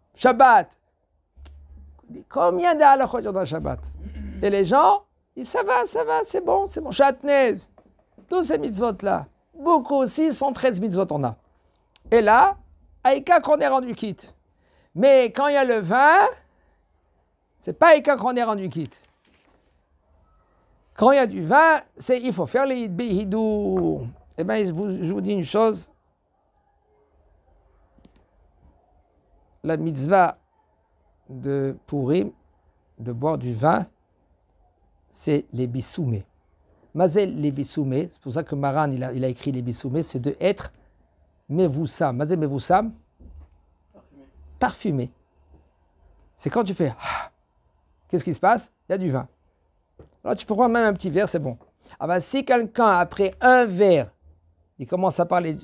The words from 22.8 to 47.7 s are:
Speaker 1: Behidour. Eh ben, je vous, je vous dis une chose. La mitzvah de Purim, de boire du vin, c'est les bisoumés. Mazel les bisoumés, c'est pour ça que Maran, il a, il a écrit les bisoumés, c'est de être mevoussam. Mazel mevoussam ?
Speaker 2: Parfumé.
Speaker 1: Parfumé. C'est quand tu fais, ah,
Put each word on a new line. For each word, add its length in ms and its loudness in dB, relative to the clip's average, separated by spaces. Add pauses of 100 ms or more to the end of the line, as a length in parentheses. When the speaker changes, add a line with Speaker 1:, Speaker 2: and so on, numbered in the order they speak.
Speaker 1:
Behidour. 1160 -2 (300)
Eh 80 -6
ben, 220 -2
je 60 -4
vous, 300 -6
je 80 -4
vous 120 -6
dis 100 -4
une 120 -4
chose. 460 -2 (3750)
La 120 -2
mitzvah 640 0 (880)
de 480 -4 (100)
Purim, 460 -2 (680)
de 140 -8
boire 260 -2
du 160 -6
vin, 320 0 (1200)
c'est 440 -4
les 160 -4
bisoumés. 580 -6 (680)
Mazel 420 0
les 160 -2
bisoumés, 580 -4
c'est 100 -20
pour 120 -12
ça 100 -4
que 120 -10
Maran, 360 -2
il 140 -6
a, 80 -10
il 120 -4
a 40 -2
écrit 240 -6
les 100 -6
bisoumés, 400 -6
c'est 160 -10
de 220 -6
être 320 -4 (760)
mevoussam. 680 -2
Mazel 220 -2
mevoussam ? 540 0 (1000)
Speaker 2:
Parfumé. 320 -20 (340)
Speaker 1:
Parfumé. 540 -4 (1200)
C'est 160 -10
quand 140 -2
tu 100 -6
fais, 240 -2
ah, 320 -10 (760)